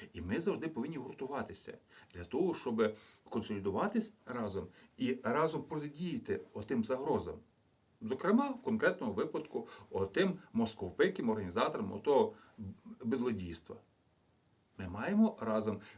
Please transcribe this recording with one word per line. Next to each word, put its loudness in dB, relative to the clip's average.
І -10
ми -2
завжди -2
повинні -6
гуртуватися -8
для -10
того, 2
щоб 2
консолідуватись -2
разом -4
і 0
разом 2
протидіяти -4
отим 0
загрозам. 0
Зокрема, 2
в -6
конкретному 2
випадку -2
отим 2
московпиким 0
організаторам 0
отого 4
бидлодійства. -2
Ми -6
маємо 4
разом 2